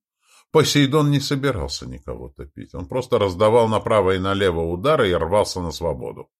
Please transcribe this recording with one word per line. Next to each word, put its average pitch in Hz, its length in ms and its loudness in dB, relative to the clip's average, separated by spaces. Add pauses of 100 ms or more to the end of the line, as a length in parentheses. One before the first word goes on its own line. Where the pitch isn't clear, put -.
(520)
Посейдон 147 600 4
не 143 80 2
собирался 131 640 -4
никого 62 440 -12
топить. - 440 -18
Он 90 140 -12
просто 123 320 -2
раздавал 107 480 4
направо 104 480 2
и 92 40 -2
налево 95 420 0
удары 98 480 0
и 87 40 2
рвался 85 460 0
на 85 120 -6
свободу. 65 580 -8 (100)